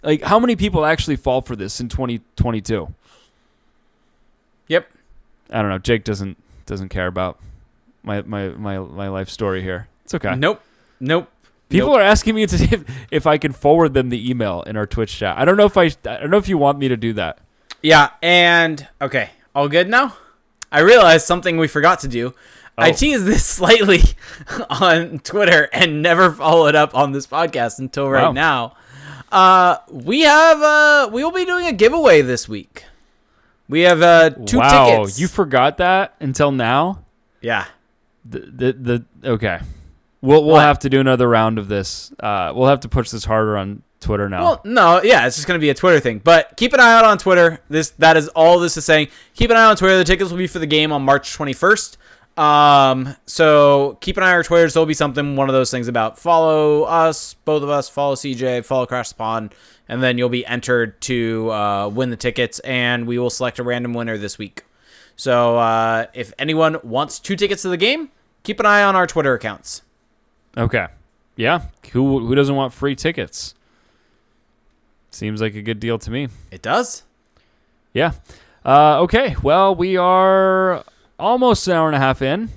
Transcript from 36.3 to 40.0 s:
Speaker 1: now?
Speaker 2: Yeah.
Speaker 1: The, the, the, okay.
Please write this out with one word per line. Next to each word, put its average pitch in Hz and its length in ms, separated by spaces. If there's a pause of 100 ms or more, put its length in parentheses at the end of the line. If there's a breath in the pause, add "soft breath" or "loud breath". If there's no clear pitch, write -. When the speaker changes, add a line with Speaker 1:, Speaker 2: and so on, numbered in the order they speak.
Speaker 1:
now? 135 500 (380)
Speaker 2:
Yeah. 113 240 (580)
Speaker 1:
The, - 160
the, 127 340 (480)
the, 131 100
okay. 104 280 (640 soft breath)